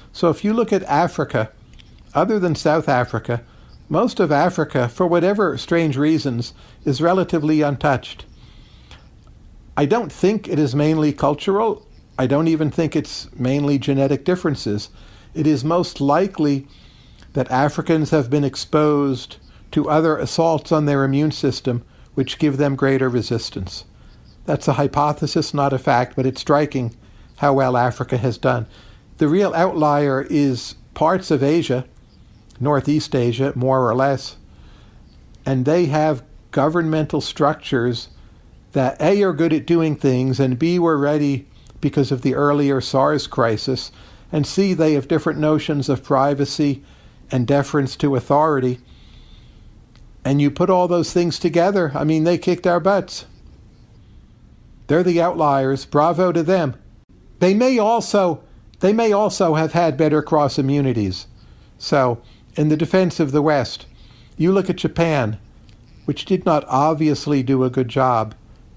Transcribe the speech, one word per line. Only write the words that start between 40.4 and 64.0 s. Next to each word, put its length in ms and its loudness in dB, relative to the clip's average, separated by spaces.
and 180 0
B, 220 0
were 180 2
ready 480 0
because 300 0
of 120 -2
the 120 0
earlier 460 2
sars 480 0
crisis, 640 -2
and 140 0
C, 280 0
they 200 2
have 140 -2
different 300 -2
notions 500 0
of 160 -2
privacy 800 0
and 160 0
deference 500 0
to 180 0
authority. 640 0
And 160 2
you 100 2
put 200 0
all 160 2
those 260 -2
things 260 0
together, 560 0
I 100 -2
mean, 200 0
they 140 2
kicked 280 -2
our 140 2
butts. 460 -2
They're 160 2
the 200 2
outliers. 640 0
Bravo 460 2
to 120 0
them. 340 0
They 160 4
may 240 2
also, 640 0
they 120 4
may 200 2
also 420 2
have 180 0
had 240 2
better 240 2
cross 380 0
immunities. 680 0
So, 420 0
in 120 2
the 80 2
defense 440 0
of 120 0
the 100 2
West, 440 -2